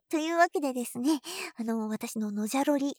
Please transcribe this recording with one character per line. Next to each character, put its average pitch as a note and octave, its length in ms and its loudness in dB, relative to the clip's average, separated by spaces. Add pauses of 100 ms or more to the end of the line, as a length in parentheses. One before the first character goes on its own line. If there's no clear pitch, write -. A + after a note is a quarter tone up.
(100)
と D#4+ 80 0
い D#4 140 0
う E4+ 60 2
わ F4 100 8
け F#4 120 -4
で C#4 120 0
で B3 120 -2
す - 140 -8
ね、 C4+ 220 2 (360)
あ A3+ 80 -6
の、 A3+ 240 -2
私 A3 300 -6
の G#3 140 -4
の G#3 140 -2
じ C4 120 0
ゃ C#4 60 2
ろ D4 120 4
り C#4 220 -2